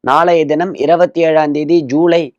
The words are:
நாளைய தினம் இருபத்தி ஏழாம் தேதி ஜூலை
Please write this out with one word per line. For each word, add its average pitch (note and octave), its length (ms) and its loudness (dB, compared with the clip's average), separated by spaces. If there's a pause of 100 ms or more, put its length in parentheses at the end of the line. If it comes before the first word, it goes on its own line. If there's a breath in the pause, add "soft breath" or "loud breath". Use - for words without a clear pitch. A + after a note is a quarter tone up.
நாளைய D#3+ 380 2 (100)
தினம் E3+ 220 -2 (100)
இருபத்தி E3+ 440 0
ஏழாம் D#3 280 0
தேதி D#3 220 0 (140)
ஜூலை E3+ 320 2 (160)